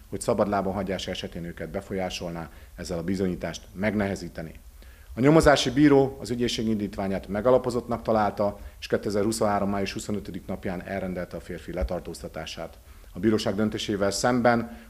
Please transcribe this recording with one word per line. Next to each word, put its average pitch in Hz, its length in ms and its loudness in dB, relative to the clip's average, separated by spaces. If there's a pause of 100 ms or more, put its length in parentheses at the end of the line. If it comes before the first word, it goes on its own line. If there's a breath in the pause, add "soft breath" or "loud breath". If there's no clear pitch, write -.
(100 loud breath)
hogy 98 100 -8
szabadlábon 101 540 2
hagyás 95 320 -4
esetén 92 380 -6
őket 82 260 -10
befolyásolná, 90 800 -6 (260 loud breath)
ezzel 87 220 -6
a 82 40 -4
bizonyítást 90 600 -2 (120)
megnehezíteni. 95 760 -2 (640 soft breath)
A 117 60 -2
nyomozási 147 500 6
bíró 139 500 6
az 107 100 -6
ügyészség 120 360 -2
indítványát 98 600 -2
megalapozottnak 117 760 2
találta, 104 560 2 (220 loud breath)
és - 60 -12
kétezer-huszonhárom 104 840 0
május 98 220 -2
huszonötödik 101 540 -8
napján 92 360 -6
elrendelte 92 540 -6
a 82 40 -10
férfi 85 320 -12
letartóztatását. 82 1080 -8 (340 soft breath)
A - 60 -12
bíróság 107 360 4
döntésével 104 560 0
szemben 120 680 2 (140)